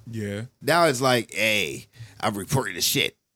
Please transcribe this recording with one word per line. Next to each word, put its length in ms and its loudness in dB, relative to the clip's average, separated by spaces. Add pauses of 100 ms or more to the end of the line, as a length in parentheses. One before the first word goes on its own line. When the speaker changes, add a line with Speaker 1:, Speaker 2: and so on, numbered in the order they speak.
(100)
Speaker 1:
Yeah. 320 -6 (200)
Speaker 2:
Now 220 4
it's 160 2
like, 320 2
"Hey, 540 0 (340)
I'm 160 -2
reporting 400 -2
the 40 -4
shit. 360 0 (200)